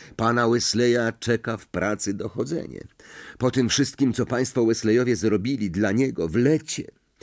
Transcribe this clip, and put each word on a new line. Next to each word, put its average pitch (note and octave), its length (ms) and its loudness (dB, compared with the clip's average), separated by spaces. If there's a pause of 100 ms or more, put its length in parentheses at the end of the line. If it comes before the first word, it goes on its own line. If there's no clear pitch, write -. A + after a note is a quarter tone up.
(160)
Pana A#2 340 2
Wesleya A#2+ 720 2
czeka A2+ 380 -2
w - 100 -16
pracy G2+ 460 -4
dochodzenie. A2+ 760 -8 (500)
Po B2+ 140 0
tym B2 180 2
wszystkim, C3+ 440 2
co A#2+ 120 0
państwo B2 400 0
Wesleyowie A2+ 500 2
zrobili G#2 560 0
dla G2 200 0
niego A#2 360 0
w D#2+ 80 -2
lecie. D3+ 560 0 (320)